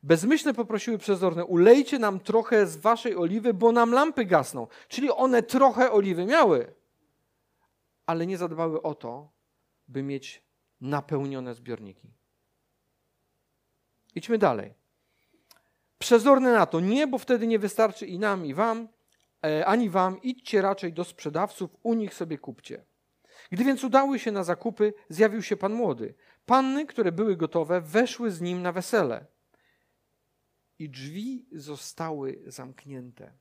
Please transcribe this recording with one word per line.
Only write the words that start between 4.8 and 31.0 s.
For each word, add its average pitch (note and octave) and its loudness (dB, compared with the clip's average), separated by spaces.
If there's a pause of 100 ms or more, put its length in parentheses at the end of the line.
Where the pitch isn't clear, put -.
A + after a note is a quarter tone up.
Czyli C4 -4
one B3 2
trochę B3+ 4
oliwy F#3+ 2
miały, G#3 4 (1300)
ale E3 -2
nie F#3+ -6
zadbały E3 -4
o D3+ -6
to, C3+ -14 (560)
by C3+ -8
mieć C#3 -12 (380)
napełnione C#3 -6
zbiorniki. A2 -16 (2000)
Idźmy A3+ -2
dalej. A2+ 0 (1300)
Przezorny B3 6
na G3+ 6
to: E3 -4
„Nie, A#3 0
bo B3+ -4
wtedy A#3 0
nie A3+ 0
wystarczy G#3 -2
i F#3 -10
nam, G3 -2
i C#3 -8
wam, A3+ -2 (580)
e, D#3 0
ani A3 2
wam. F#3 0
Idźcie B3 -2
raczej G3 -2
do E3+ -6
sprzedawców, E3+ -8
u A#3 0
nich A3 -4
sobie D#3+ -8
kupcie”. - -18 (640)
Gdy F3+ -2
więc C4+ 0
udały C4+ 2
się A3 -4
na G3 -2
zakupy, G#3 -2 (160)
zjawił G#3 2
się G3+ -4
pan G3+ -4
młody. D#3 -4 (320)
Panny, C4 2
które - -2
były G3 -2
gotowe, E3 -2
weszły A3 -2
z E3 -8
nim F3+ -4
na F3+ -4
wesele. E3 -2 (1500)
I D#3 -12
drzwi E3 -12